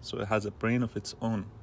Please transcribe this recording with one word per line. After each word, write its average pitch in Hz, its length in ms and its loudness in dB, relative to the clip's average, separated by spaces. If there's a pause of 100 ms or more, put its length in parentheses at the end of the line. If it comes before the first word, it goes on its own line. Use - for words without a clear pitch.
So - 180 -6
it 101 80 -2
has 107 180 4
a 101 60 -2
brain 120 320 4
of 113 120 -2
its - 260 -6
own, 113 240 2 (180)